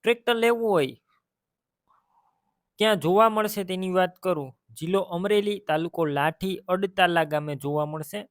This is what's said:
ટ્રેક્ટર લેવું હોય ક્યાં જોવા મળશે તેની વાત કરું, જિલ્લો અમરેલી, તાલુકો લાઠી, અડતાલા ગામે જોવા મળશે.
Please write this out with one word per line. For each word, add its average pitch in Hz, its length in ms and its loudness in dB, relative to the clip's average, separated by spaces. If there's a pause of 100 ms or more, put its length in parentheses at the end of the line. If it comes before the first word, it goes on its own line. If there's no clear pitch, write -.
ટ્રેક્ટર 233 320 2
લેવું 233 320 2
હોય 143 280 2 (1800)
ક્યાં 208 200 2
જોવા 202 300 4
મળશે 214 340 -2
તેની 185 320 -4
વાત 180 220 2
કરું, 151 320 -4 (220)
જિલ્લો 185 280 -2 (100)
અમરેલી, 202 500 0
તાલુકો 165 480 -2
લાઠી, 156 460 -2 (140)
અડતાલા 180 640 0
ગામે 151 240 -4
જોવા 147 300 -2
મળશે. 156 340 -10 (100)